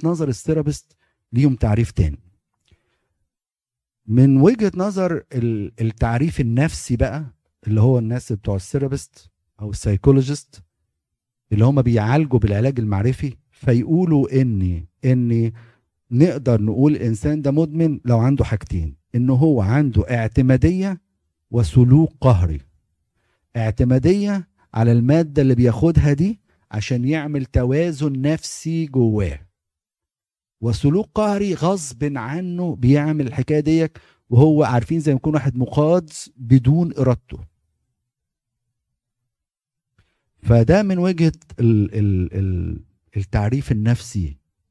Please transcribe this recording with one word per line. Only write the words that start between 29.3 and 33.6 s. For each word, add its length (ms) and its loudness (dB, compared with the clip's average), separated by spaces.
وسلوك 540 -2
قهري 400 -2
غصب 640 -4
عنه 600 -8
بيعمل 500 0
الحكاية 340 -2